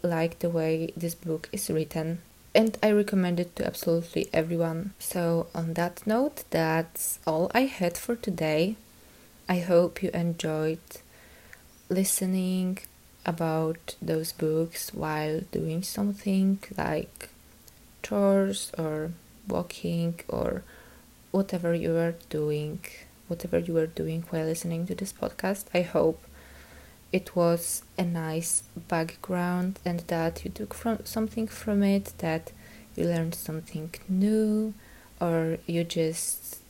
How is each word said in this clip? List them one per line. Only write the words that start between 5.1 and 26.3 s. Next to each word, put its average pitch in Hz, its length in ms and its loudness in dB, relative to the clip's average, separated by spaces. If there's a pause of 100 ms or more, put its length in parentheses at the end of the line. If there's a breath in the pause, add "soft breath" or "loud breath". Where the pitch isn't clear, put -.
on 165 180 -2
that 170 320 -2
note, 247 460 0
that's 160 760 0
all 160 280 2
I 247 80 6
had 190 360 0
for - 180 -4
today. 170 600 0 (720 loud breath)
I 180 120 2
hope 175 440 4
you 185 100 0
enjoyed 160 640 0 (1120 loud breath)
listening 185 880 2 (460)
about 160 760 0
those 160 300 -2
books 160 600 0
while 156 480 -2 (100)
doing 160 300 -2
something 196 800 2 (180)
like - 520 -4 (760)
chores 196 760 2
or 156 340 -2 (360)
walking 170 800 -2
or - 360 -2 (680 loud breath)
whatever 180 420 0
you 165 220 2
are 165 200 2 (140)
doing, 151 500 -2 (500)
whatever 170 280 -2
you 170 200 0
are 160 100 4
doing 165 420 -2
while 160 160 0
listening 165 400 -2
to - 80 -4
this - 200 -6
podcast. - 600 -4
I 180 100 4
hope 160 380 2 (920 loud breath)